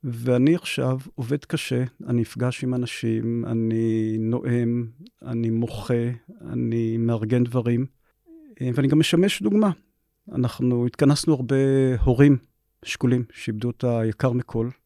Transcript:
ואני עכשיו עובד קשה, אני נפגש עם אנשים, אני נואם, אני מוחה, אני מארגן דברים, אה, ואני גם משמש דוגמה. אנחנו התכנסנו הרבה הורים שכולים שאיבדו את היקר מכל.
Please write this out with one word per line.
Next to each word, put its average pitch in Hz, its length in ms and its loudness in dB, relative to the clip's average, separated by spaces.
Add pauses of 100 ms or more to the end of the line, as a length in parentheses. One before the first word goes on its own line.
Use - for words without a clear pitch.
ואני 123 500 2
עכשיו 131 440 -4 (160)
עובד 135 300 -6
קשה, 127 400 -2 (220)
אני 120 140 0
נפגש 123 440 -4
עם 127 100 -2
אנשים, 117 680 -4
אני 113 760 0
נואם, 120 680 -2 (360)
אני 117 280 -4
מוחה, 117 540 -2 (360)
אני 117 560 -2
מארגן 117 480 2
דברים, 120 420 0 (760)
אה, 127 140 -2
ואני 135 140 2
גם 147 100 4
משמש 175 440 2
דוגמה. 208 280 2 (600)
אנחנו 123 540 0
התכנסנו 143 480 2
הרבה 127 220 -2 (480)
הורים 135 320 6 (480)
שכולים 123 480 0
שאיבדו 117 380 -6
את - 140 -8
היקר 117 480 0
מכל. 120 360 -2 (180)